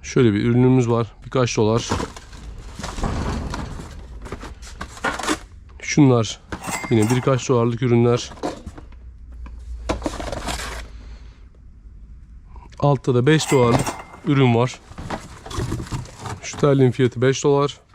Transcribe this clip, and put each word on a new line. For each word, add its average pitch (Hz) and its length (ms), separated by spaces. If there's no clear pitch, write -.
Şöyle 120 320
bir 107 100
ürünümüz 123 460
var. 117 220
Birkaç 123 320
dolar. 113 340
Şunlar 127 600
yine 110 200
birkaç 127 380
dolarlık 120 340
ürünler. 120 500
Altta 143 360
da 123 120
beş 151 260
dolarlık 120 340
ürün 135 280
var. 120 260
Şu - 140
terliğin 135 340
fiyatı 120 320
beş 131 220
dolar. 143 360